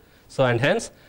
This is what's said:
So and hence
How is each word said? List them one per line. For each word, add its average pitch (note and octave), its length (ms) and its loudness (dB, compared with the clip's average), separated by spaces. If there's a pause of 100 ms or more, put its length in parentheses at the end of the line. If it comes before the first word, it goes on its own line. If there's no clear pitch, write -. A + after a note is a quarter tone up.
(280)
So - 160 -2
and A#2+ 160 0
hence F#3+ 300 -2 (180)